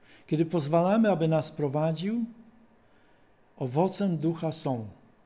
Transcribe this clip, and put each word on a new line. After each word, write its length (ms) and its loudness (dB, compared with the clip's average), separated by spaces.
kiedy 180 0
pozwalamy, 640 2
aby 180 2
nas 240 0
prowadził, 760 -2
owocem 600 0
Ducha 340 -2
są. 360 -4